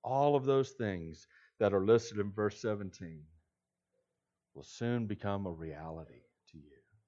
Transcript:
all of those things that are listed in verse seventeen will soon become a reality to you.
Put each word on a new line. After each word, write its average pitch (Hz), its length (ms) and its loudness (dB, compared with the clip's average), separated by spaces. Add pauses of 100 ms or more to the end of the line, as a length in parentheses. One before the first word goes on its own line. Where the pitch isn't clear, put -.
all 143 320 2
of 131 100 2
those 135 280 4
things 87 540 -6 (320)
that 101 140 4
are 98 100 4
listed 110 360 4
in 101 120 -2
verse 104 300 -2
seventeen 92 640 -8 (1300)
will 71 100 -16
soon 117 440 -4
become 101 380 -4
a 90 60 -6
reality 80 680 -12 (260)
to 82 100 -20
you. 76 200 -20 (300)